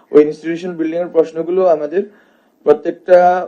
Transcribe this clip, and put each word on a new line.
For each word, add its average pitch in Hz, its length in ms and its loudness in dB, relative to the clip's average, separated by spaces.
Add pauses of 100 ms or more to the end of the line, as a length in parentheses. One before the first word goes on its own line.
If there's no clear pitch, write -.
(120)
ওই 151 120 6
ইনস্টিটিউশন 165 520 -6
বিল্ডিং 160 240 -6
এর 180 80 -6
প্রশ্নগুলো 165 580 -2
আমাদের 160 380 -2 (600)
প্রত্যেকটা, 180 840 2